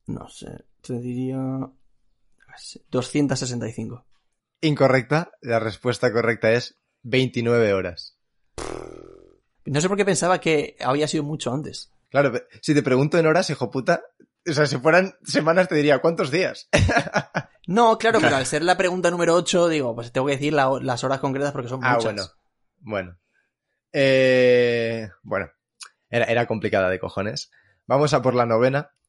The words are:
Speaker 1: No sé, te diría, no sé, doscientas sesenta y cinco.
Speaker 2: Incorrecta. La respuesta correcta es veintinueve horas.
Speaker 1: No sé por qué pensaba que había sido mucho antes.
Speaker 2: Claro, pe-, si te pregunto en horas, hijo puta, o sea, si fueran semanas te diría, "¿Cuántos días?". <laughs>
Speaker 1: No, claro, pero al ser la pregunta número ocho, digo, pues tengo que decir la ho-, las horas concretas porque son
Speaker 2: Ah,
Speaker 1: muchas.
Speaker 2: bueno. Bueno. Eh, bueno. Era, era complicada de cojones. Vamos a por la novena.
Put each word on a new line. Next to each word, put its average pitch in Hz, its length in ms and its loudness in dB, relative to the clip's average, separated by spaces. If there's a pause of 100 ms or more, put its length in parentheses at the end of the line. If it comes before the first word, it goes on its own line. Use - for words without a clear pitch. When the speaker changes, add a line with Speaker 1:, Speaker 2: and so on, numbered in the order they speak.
Speaker 1:
No - 220 -10
sé, - 360 -18 (160)
te 123 180 -10
diría, 123 380 -6
no 131 360 -6 (840)
sé, - 320 -20
doscientas 131 500 -2
sesenta 120 280 -6
y 113 60 -10
cinco. 113 320 -12 (560)
Speaker 2:
Incorrecta. 139 680 2 (100)
La 117 180 0
respuesta 113 520 -2
correcta 113 420 0
es - 260 -4 (240)
veintinueve 120 680 2
horas. 92 440 -6 (1500)
Speaker 1:
No 147 160 -2
sé 180 80 0
por 196 80 -2
qué 196 80 0
pensaba 175 340 0
que 156 400 -2
había 143 280 0
sido 156 160 -4
mucho 147 300 -6
antes. - 380 -10 (180)
Speaker 2:
Claro, 139 220 2
pe-, 117 160 -6 (140)
si 156 120 0
te 147 80 2
pregunto 139 360 2
en 160 100 4
horas, 160 220 2
hijo 131 200 -6
puta, 131 320 -2 (480)
o 156 40 -2
sea, 147 120 2
si 139 120 -2
fueran 165 380 2 (100)
semanas 175 420 2
te 165 80 -2
diría, 147 240 4
"¿Cuántos 165 320 0
días?". 170 400 -2
<laughs> - 760 0 (200)
Speaker 1:
No, 220 280 4
claro, 220 240 2
pero 147 160 2
al 131 80 -2
ser 151 180 -2
la 175 140 2
pregunta 180 340 0
número 170 240 2
ocho, 175 320 2
digo, 143 260 -2
pues 117 200 -12
tengo 131 140 -2
que 143 80 0
decir 143 180 -2
la 139 160 2
ho-, 131 100 -2
las 127 240 -4
horas 131 160 -2
concretas 139 320 -4
porque 135 160 -8
son 127 160 -8
Speaker 2:
Ah, 127 120 2
Speaker 1:
muchas. 113 180 0
Speaker 2:
bueno. 101 100 -8 (560)
Bueno. 98 380 -8 (760)
Eh, 123 1160 2 (120)
bueno. 98 280 -6 (600)
Era, 117 180 0
era 117 200 0
complicada 101 420 0
de 92 80 -2
cojones. 101 540 -8 (340)
Vamos 143 280 2
a 135 80 2
por 123 140 2
la 120 100 2
novena. 127 460 2 (180)